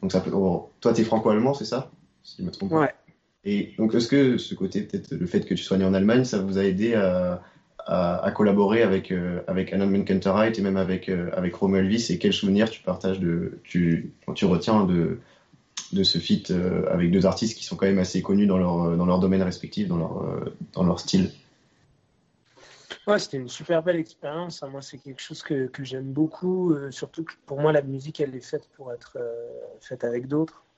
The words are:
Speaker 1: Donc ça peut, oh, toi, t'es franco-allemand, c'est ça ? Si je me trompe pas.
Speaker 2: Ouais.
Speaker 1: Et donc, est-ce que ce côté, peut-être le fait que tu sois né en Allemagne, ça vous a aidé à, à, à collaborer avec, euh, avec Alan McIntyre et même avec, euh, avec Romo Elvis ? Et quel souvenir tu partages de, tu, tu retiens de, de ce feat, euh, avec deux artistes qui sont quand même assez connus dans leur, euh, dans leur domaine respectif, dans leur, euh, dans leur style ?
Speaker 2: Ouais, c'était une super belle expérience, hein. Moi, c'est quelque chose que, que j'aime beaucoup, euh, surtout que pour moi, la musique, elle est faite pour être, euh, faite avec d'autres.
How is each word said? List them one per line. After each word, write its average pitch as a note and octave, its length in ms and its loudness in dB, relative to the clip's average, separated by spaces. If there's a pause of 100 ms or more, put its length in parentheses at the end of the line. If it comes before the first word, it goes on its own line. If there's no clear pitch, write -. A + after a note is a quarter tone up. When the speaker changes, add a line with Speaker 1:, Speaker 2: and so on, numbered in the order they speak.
Speaker 1:
Donc F#2 120 -2
ça F#2 80 2
peut, - 120 -6
oh, F#2 380 0 (100)
toi, A#2 140 4
t'es A2+ 100 4
franco-allemand, A2 480 2
c'est C#3 140 -4
ça ? - 240 -6 (320)
Si - 160 -20
je - 60 -8
me F3+ 60 -4
trompe G3 200 -6
pas. D#3+ 100 2
Speaker 2:
Ouais. C#3+ 140 0 (500)
Speaker 1:
Et G2+ 320 -2
donc, A2 180 2
est-ce A#2 140 2
que C3 300 4
ce - 160 -6
côté, F#2+ 280 -4
peut-être - 300 -8
le D#2+ 140 -4
fait G2 140 2
que - 120 -2
tu F2+ 100 -2
sois - 140 0
né F#2+ 80 2
en F#2+ 80 4
Allemagne, G#2+ 320 4
ça A2 140 -2
vous F#2+ 180 -2
a G2 80 2
aidé G2+ 300 2
à, F2+ 480 2 (360)
à, F2 460 -2
à - 60 0
collaborer G#2 520 4
avec, F#2+ 300 2
euh, F2 340 -4
avec F#2 260 -2
Alan G2 140 0
McIntyre G2 580 2
et A2+ 180 0
même G2 160 0
avec, F#2 320 -2
euh, F2 240 -2
avec F2+ 200 -2
Romo G2 220 2
Elvis ? G2 340 2
Et F2 80 -2
quel G2+ 140 2
souvenir G#2 380 2
tu - 120 -16
partages F#2+ 380 -4
de, E2+ 420 -2
tu, E2+ 520 0 (200)
tu - 120 0
retiens G2 380 2
de, F2 340 0 (760)
de F#2+ 100 0
ce F#2 160 2
feat, - 320 0
euh, F2+ 400 0
avec F2 200 4
deux F#2+ 160 6
artistes - 320 0
qui - 60 -12
sont - 120 -8
quand G2 100 0
même G2 120 4
assez F#2 240 0
connus G2+ 240 2
dans F#2 120 4
leur, F2 240 2
euh, E2+ 140 2
dans F2 80 2
leur F2+ 140 4
domaine F#2+ 240 4
respectif, F#2 460 -4
dans F2 100 0
leur, - 240 -4
euh, - 340 -6 (160)
dans F#2 120 0
leur E2+ 160 2
style ? - 300 2 (1800)
Speaker 2:
Ouais, G#3 120 4
c'était - 180 -6
une B2 140 -8
super D#3+ 320 -2
belle F3 140 0
expérience, D#3+ 680 -8
hein. C#3+ 60 -12
Moi, C#3 120 -12
c'est C#3 160 -18
quelque B2+ 240 -18
chose - 220 -14
que, C3+ 240 -2
que C3+ 180 -10
j'aime C3 260 -8
beaucoup, F3 640 0
euh, C#3 180 -4
surtout D3 340 -10
que - 100 -18 (100)
pour C#3+ 160 -8
moi, D#3 100 4
la D3 120 4
musique, C3+ 380 -8
elle C3+ 140 -4
est B2+ 60 -10
faite - 340 -10
pour C3 200 -16
être, - 260 -16
euh, A#2 260 -8 (340)
faite - 240 -12
avec B2 220 -2
d'autres. D3+ 380 -4 (140)